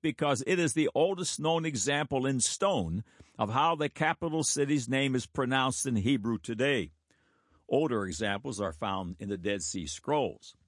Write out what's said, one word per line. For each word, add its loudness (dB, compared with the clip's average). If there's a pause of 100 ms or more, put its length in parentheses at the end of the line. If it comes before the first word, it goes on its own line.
because 0
it 2
is 2
the 2
oldest 0
known 2
example 0
in 2
stone 0 (360)
of 2
how 4
the -2
capital -2
city's 0
name 0
is -2
pronounced 0
in 0
Hebrew 2
today. 0 (760)
Older 2
examples -4
are -2
found -4
in -8
the -2
Dead -2
Sea -6
Scrolls. -4 (120)